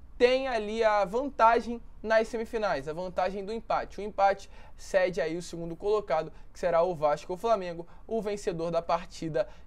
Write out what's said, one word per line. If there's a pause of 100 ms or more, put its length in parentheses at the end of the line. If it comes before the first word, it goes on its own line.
(180)
tem
ali
a
vantagem (200)
nas
semifinais,
a
vantagem
do
empate.
O
empate (280)
cede
aí
o
segundo
colocado, (220)
que
será
o
Vasco
ou
Flamengo, (200)
o
vencedor
da
partida (200)